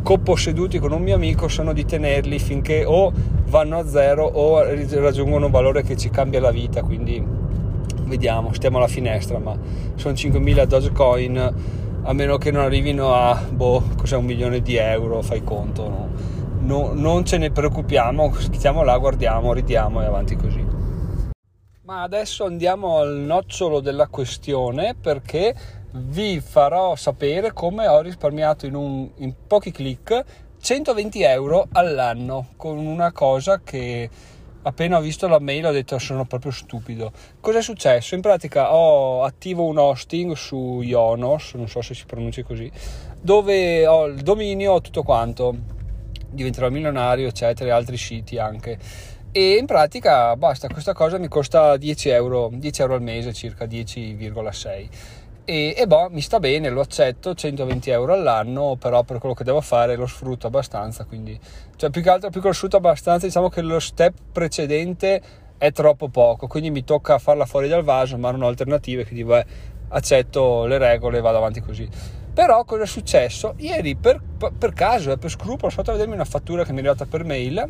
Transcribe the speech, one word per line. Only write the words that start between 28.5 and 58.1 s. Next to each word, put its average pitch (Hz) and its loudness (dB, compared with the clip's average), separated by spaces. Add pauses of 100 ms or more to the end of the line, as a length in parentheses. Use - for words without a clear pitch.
in 135 -8
un, 135 -6
in 131 -8 (140)
pochi 208 2
click 143 -4 (340)
centoventi 226 -2
euro 143 2
all'anno 131 0 (100)
con 156 -8
una 170 -2
cosa 139 0
che 123 -8 (540)
appena 165 0
ho 160 4
visto 156 -4
la 160 8
mail 143 -2
ho 156 2
detto: 135 -2
"Sono 131 -6
proprio 127 -8
stupido". 113 -12 (260)
Cos'è 226 0
successo? 147 0
In 180 -4
pratica 170 2
ho 139 4
attivo 170 -4
un 156 -2
hosting 156 0
su 127 -8
Ionos, 120 0
non 120 -8
so 120 -8
se 120 -10
si - -16
pronuncia 117 -10
così, 117 -12 (520)
dove 185 4
ho 160 8
il 139 -6
dominio, 196 2
ho 170 4
tutto - -6
quanto, 120 0 (540)
diventerò 127 -4
milionario, 131 0
eccetera, 120 -2
e 120 4
altri 120 0
siti 113 -10
anche. 107 -6 (540)
E 190 4
in 254 2
pratica 151 4
basta, 143 0
questa 156 -6
cosa 165 0
mi 180 -6
costa 147 4
dieci 147 -4
euro, 123 2
dieci 139 -6
euro 131 0
al 123 -2
mese, 117 -8
circa 117 -12
dieci 113 -10
virgola 107 -8
sei. 98 -12 (540)
E, 156 -2
e 240 2
boh, 170 4
mi 165 -8
sta 220 0
bene, 147 0
lo 127 -2
accetto, 143 -2
centoventi 135 -6
euro 127 0